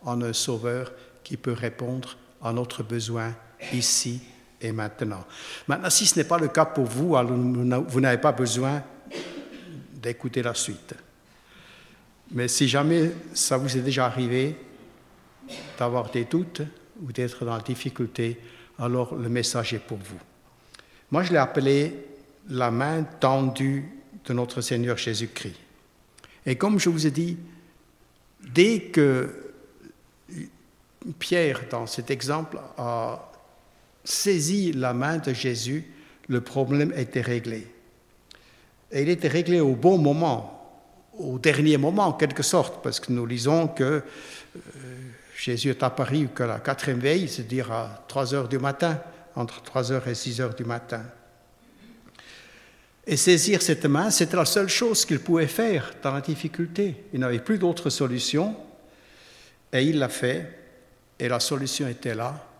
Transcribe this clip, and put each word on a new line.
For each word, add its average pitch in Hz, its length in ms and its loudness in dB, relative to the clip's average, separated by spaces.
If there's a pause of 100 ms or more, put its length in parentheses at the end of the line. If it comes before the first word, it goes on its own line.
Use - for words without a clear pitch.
en 120 180 -2
un 117 120 -2
Sauveur 120 580 -4 (320)
qui - 140 -10
peut 123 160 -4
répondre 123 640 -6 (240)
à 117 100 -2
notre 120 320 -4
besoin 113 500 -4 (400)
ici 123 480 0 (400)
et 113 100 -4
maintenant. 107 540 -6 (420)
Maintenant, 180 220 0
si - 160 4
ce - 120 4
n'est 147 80 2
pas 170 120 2
le 160 120 2
cas 160 160 6
pour 143 200 0
vous, 139 300 0
alors 123 180 4
vous 123 680 2
n'avez 127 160 4
pas 143 160 4
besoin 127 500 0 (1080)
d'écouter 120 500 -4
la 120 100 -2
suite. - 400 -6 (1400)
Mais 123 160 -2
si 135 200 4
jamais 156 440 4 (220)
ça - 220 2
vous 131 220 0
est 127 40 0
déjà 127 260 2
arrivé 127 500 0 (1200)
d'avoir 120 320 0
des 120 160 -2
doutes 170 360 -2 (420)
ou 131 80 -8
d'être 123 340 -4
dans 117 100 -2
la 113 60 -4
difficulté, 120 800 -4 (380)
alors 123 380 -2
le 117 140 -4
message 120 440 -2
est 107 60 -4
pour - 180 -10
vous. 95 220 -14 (920)
Moi, 160 120 4
je 180 80 0
l'ai 170 60 6
appelé 139 680 4 (440)
la 127 200 0
main 143 340 0
tendue 135 840 0 (360)
de 131 80 -4
notre 120 260 -2
Seigneur 120 380 0
Jésus-Christ. 110 580 -6 (920)
Et 127 100 0
comme 202 220 4
je - 100 4
vous 156 180 2
ai 147 40 2
dit, 170 260 -2 (1040)
dès 180 400 6
que 135 680 2 (1700)
Pierre, 165 440 2 (100)
dans 117 160 -4
cet 117 240 -6
exemple, 143 480 -4 (180)
a 117 540 -4 (720)
saisi 185 680 2
la 127 220 0
main 143 240 0
de 143 160 -2
Jésus, 123 520 -4 (420)
le 123 140 0
problème 139 540 2
était 123 260 -2
réglé. 117 460 -4 (1200)
Et 143 120 0
il 151 60 0
était 170 180 2
réglé 170 320 4
au 139 140 4
bon 170 240 8
moment, 147 540 2 (680)
au 131 220 -6
dernier 151 380 6
moment 180 300 4
en 151 60 2
quelque 147 300 0
sorte, - 400 2
parce 123 160 -4
que - 120 -6
nous 120 140 0
lisons 131 420 2
que, - 160 0
euh, 143 180 2 (1300)
Jésus 120 340 -2
est 123 120 0
apparu 135 520 2
que 131 100 -2
la 117 160 -2
quatrième 135 400 -2
veille, 156 280 4
c'est-à-dire 120 440 -4
à 110 360 -6
trois 135 280 -2
heures 131 120 0
du 131 120 0
matin, 139 420 0 (340)
entre 120 280 -6
trois 123 280 -2
heures 127 160 -2
et 123 80 -4
six 117 260 -6
heures 120 120 -2
du - 100 -8
matin. 117 380 -6 (2000)
Et 165 100 0
saisir 180 440 6
cette - 240 2
main, 151 240 4
c'était 175 280 2
la 170 80 6
seule 202 220 2
chose 226 380 2
qu'il 151 140 0
pouvait 165 260 2
faire 196 560 0
dans 139 100 0
la 139 100 -2
difficulté. 165 840 -4 (100)
Il 135 60 -2
n'avait 123 180 0
plus 208 220 0
d'autre 170 320 2
solution, 147 640 0 (1160)
et 131 120 2
il 151 160 2
l'a 127 100 0
fait, 147 420 -4 (680)
et 123 100 -2
la 120 100 0
solution 135 480 -2
était 120 280 -6
là 127 320 -6 (120)